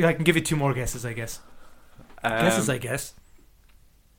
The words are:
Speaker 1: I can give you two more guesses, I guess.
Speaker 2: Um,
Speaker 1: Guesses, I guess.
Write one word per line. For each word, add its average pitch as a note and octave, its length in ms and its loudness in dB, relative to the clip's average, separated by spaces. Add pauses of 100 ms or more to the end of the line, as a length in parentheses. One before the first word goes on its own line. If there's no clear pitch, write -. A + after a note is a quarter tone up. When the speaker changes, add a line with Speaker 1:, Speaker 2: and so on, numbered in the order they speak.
Speaker 1:
I E3 100 6
can D#3+ 100 -2
give E3 120 4
you D#3+ 60 2
two D#3 140 0
more C#3 160 2
guesses, B2 320 -4
I A#2+ 80 -6
guess. A2+ 280 -8 (840)
Speaker 2:
Um, A#2 80 0
Speaker 1:
Guesses, A2+ 380 2
I - 80 -2
guess. A#2+ 340 -6 (1080)